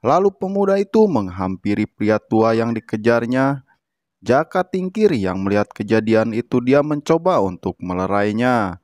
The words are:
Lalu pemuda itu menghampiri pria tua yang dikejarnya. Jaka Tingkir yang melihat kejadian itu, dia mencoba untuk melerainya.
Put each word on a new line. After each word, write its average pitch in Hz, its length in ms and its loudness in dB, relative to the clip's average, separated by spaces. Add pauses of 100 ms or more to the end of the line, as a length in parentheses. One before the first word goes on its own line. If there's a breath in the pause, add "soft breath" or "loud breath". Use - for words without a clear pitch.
Lalu 175 320 2
pemuda 196 400 -2
itu 214 320 2
menghampiri 101 800 -4
pria 107 320 -2
tua 113 320 2
yang 113 240 -2
dikejarnya. 117 880 -2 (560)
Jaka 156 480 0
Tingkir 185 480 0
yang 95 240 -2
melihat 101 320 0
kejadian 110 560 0
itu, 120 320 -2
dia 139 240 2
mencoba 160 560 0
untuk 92 400 -4
melerainya. 101 1040 -2